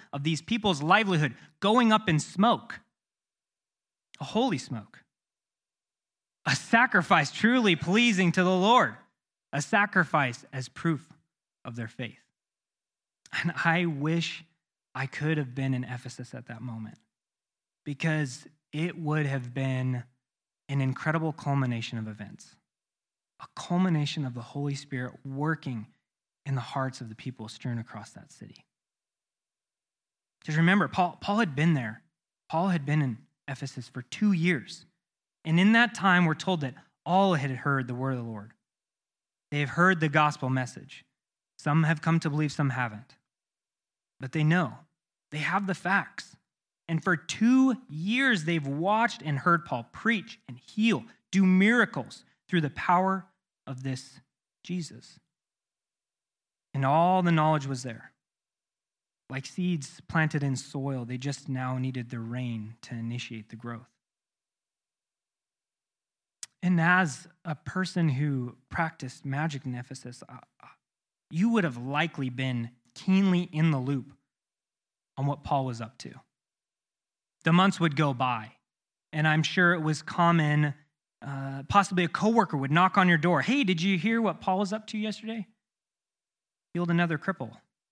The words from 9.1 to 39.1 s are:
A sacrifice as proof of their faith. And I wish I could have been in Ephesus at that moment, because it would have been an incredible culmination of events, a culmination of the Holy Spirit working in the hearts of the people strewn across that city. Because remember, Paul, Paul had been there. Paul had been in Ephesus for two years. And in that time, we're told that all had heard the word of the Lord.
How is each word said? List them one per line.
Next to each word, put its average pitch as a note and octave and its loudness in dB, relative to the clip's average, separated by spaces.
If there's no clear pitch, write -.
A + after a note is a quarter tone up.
A C#3+ -4
sacrifice E3 0
as C3 -8
proof - -4
of A#2 -12
their A#2 -8
faith. A2 -12
And E3+ -2
I F3 2
wish D#3+ -4
I C3+ -6
could D3+ -4
have B2 -8
been C3+ -2
in B2+ -4
Ephesus B2 -12
at A#2+ -16
that A2+ -16
moment, A2+ -12
because D3 -4
it D#3+ -4
would D3+ -2
have B2+ -4
been B2+ -2
an C#3 0
incredible D#3 -2
culmination B2+ -4
of A2 -6
events, G#2+ -16
a - -16
culmination E3 0
of B2 -6
the A#2+ -10
Holy C#3+ -6
Spirit B2+ -8
working C#3 -4
in C#3 -4
the C3 -2
hearts C3 -6
of A#2 -12
the G#2+ -14
people A2+ -12
strewn A#2+ -8
across G#2+ -14
that - -20
city. - -20
Because D3+ -6
remember, E3+ 4
Paul, - -2
Paul G3+ -2
had F#3 0
been D#3+ 4
there. A#2 -4
Paul E3+ 0
had E3+ -2
been D3 2
in B2 -2
Ephesus C3+ -10
for B2+ -12
two - 0
years. E3+ 0
And D#3+ 2
in G3+ 6
that A#3 4
time, F3+ 4
we're D#3 2
told F3 -2
that C3 -4
all F#3 4
had C#3+ 0
heard C3 -2
the B2 -8
word C3 -4
of B2 -4
the A2+ -8
Lord. G#2+ -14